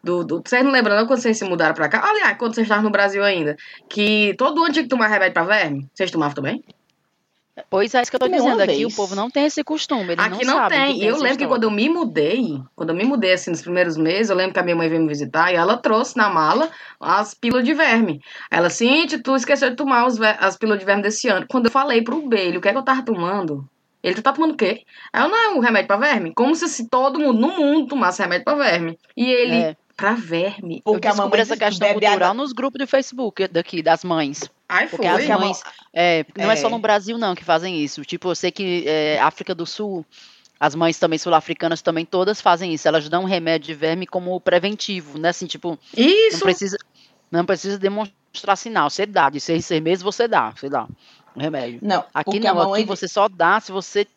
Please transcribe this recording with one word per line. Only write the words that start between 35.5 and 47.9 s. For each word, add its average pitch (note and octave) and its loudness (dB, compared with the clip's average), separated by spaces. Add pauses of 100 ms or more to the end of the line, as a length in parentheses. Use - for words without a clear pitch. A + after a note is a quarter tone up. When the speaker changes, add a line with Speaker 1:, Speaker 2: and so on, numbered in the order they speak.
Speaker 3:
mão - -18 (220)
Speaker 2:
é, E3 2 (100)
não G3+ 0
é A3 4
só C4 0
Speaker 3:
É. - 2
Speaker 2:
no A#3 -4
Brasil, G#3+ 0
não, G#3 -2
que - -12
fazem E3+ 0
isso. D3 -6
Tipo, - -6
eu E3+ -2
sei F3+ -2
que, F3+ -4
é, D#3 0
África F3+ 0
do E3+ -8
Sul, F#3+ -8 (560)
as C#3+ 2
mães E3 0
também D#3+ 2
sul-africanas E3 0
também E3 -2
todas F#3+ 0
fazem F3 2
isso. D3+ -2
Elas D3+ 2
dão F3 -2
remédio E3 -2
de E3 -10
verme D#3+ -4
como F3+ -6
preventivo, F3 -2
né? E3 0
Assim, F3 -6
tipo, E3 -8 (260)
não A#3 4
Speaker 1:
Isso. G4 4
Speaker 2:
precisa, F4+ 0 (540)
não E3+ 0
precisa G3 -2
demonstrar G3+ -4